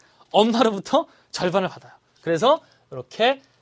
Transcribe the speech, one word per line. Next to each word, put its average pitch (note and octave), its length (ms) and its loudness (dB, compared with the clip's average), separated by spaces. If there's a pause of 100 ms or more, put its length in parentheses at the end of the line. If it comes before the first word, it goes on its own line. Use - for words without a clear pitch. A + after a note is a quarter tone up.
(320)
엄마로부터 A3+ 760 2 (240)
절반을 F3+ 400 -2
받아요. - 220 -20 (300)
그래서 G3+ 380 0 (320)
이렇게 A3+ 480 -2 (220)